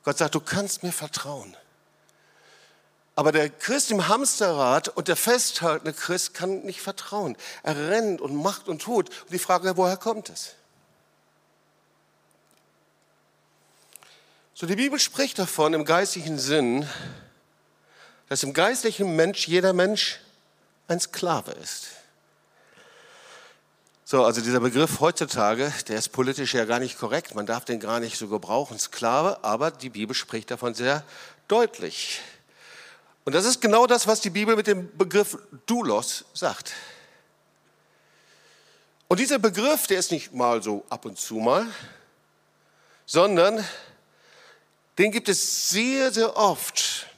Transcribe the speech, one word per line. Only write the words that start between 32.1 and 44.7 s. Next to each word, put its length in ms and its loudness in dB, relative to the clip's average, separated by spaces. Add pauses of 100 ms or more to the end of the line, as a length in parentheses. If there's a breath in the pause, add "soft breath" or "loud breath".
Und 60 -4
das 140 4
ist 160 0
genau 240 8
das, 200 4
was 140 4
die 80 -2
Bibel 260 2
mit 120 2
dem 320 0
Begriff 400 2 (260)
Doulos 680 -2
sagt. 400 -6 (2250 loud breath)
Und 100 4
dieser 200 2
Begriff, 480 2
der 120 2
ist 120 -2
nicht 240 -6
mal 280 2
so 280 -4
ab 160 -10
und 120 -14
zu 180 -8
mal, 300 2 (1400 loud breath)
sondern 600 4 (1300 loud breath)